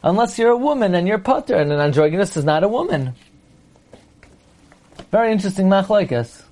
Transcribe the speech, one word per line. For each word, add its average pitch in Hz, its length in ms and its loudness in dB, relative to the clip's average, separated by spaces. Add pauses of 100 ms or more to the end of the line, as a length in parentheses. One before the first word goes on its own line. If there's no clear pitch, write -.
unless 202 340 0
you're 233 140 4
a 240 40 4
woman 247 380 0
and 175 140 0
you're 214 100 0
patur, 254 420 0
and 147 120 0
an 147 80 0
androgynous 151 580 0
is 143 80 -2
not 156 180 2
a 202 40 2
woman. 202 480 -4 (1900)
Very 226 220 2
interesting 190 340 -2
machlokes. 190 880 0